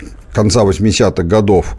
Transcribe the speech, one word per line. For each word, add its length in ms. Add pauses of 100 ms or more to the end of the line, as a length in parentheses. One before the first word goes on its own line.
(340)
конца 320
восьмидесятых 600
годов, 540